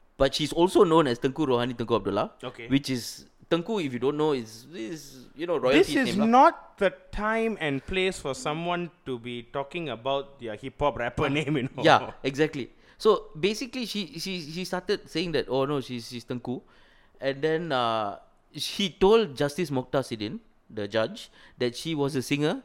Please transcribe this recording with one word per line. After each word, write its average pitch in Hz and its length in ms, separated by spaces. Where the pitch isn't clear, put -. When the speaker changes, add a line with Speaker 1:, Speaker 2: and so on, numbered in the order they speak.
Speaker 1:
But 139 160
she's 151 240
also 190 320
known 160 180
as 120 140
Tengku 139 240
Rohani 123 320
Tengku 113 240
Abdullah, 101 320
Speaker 2:
Okay. 120 300
Speaker 1:
which 139 160
is - 400
Tengku, 175 340
if 135 120
you 120 40
don't 139 200
know, 151 180
is, 117 380
is, 156 500
you 160 140
know, 170 80
royalty's 135 320
Speaker 2:
This 254 240
is - 80
Speaker 1:
name 214 80
lah. 269 240
Speaker 2:
not - 240
the 190 140
time 220 540
and 139 220
place 190 340
for 135 140
someone 170 560
to 127 100
be 120 260
talking 160 320
about 135 500
their 113 160
hip 123 240
hop 143 200
rapper 135 320
<laughs> 143 80
name, 151 180
you 123 60
know. - 100
Speaker 1:
Yeah, 143 300
exactly. 139 460
So 202 320
basically, 226 460
she, 185 320
she, 180 240
she 180 160
started 185 400
saying 170 240
that, 135 160
"Oh 135 160
no, 143 160
she's, 120 320
she's 120 160
Tengku," 123 320
and 135 180
then, 160 320
uh, 113 460
she - 380
told 196 440
Justice 143 360
Mokhtar 131 340
Sidin, 113 360
the 107 180
judge, 110 440
that 123 180
she 165 200
was 143 220
a 127 60
singer 151 420